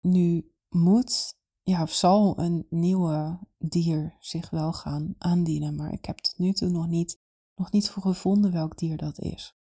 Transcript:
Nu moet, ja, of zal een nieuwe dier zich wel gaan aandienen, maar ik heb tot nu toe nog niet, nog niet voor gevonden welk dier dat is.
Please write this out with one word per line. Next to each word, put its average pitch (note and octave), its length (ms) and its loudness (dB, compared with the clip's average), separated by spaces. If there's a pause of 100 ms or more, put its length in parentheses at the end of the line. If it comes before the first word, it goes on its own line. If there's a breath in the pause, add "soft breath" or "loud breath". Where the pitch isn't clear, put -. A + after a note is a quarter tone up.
Nu F3 520 2 (160)
moet, F#3 640 2 (280)
ja, F#3 200 0
of G3+ 100 -4
zal G3 460 4
een E3+ 320 -2
nieuwe E3+ 680 0 (200)
dier E3 600 0
zich - 320 -8
wel D#3+ 220 -2
gaan D3 460 -6
aandienen, D#3 580 0
maar D3+ 160 -6
ik - 120 -10
heb - 140 -10
tot - 200 -6
nu F#3 140 2
toe F3+ 160 -2
nog E3+ 180 0
niet, E3+ 320 -2 (360)
nog - 160 -6
niet G#3 180 2
voor - 140 -10
gevonden F#3+ 500 2
welk D#3+ 260 -2
dier D#3+ 180 -2
dat D3+ 220 -6
is. - 440 -8